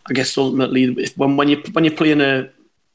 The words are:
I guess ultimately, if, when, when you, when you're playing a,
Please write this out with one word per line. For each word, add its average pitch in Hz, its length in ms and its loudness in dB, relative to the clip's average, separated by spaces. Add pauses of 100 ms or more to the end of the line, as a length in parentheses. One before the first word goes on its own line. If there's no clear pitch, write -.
I 147 40 -6
guess 127 240 -2
ultimately, 131 480 0
if, 127 320 -4
when, 139 200 2
when 143 120 2
you, 143 140 0 (100)
when 160 120 2
you're 156 100 0
playing 151 260 2
a, 135 280 0 (460)